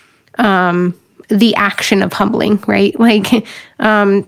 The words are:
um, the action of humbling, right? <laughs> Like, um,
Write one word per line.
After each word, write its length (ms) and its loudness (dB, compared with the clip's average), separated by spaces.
um, 560 0
the 260 2
action 480 -2
of 100 -4
humbling, 540 -2
right? 320 0
<laughs> 40 2
Like, 420 2
um, 480 2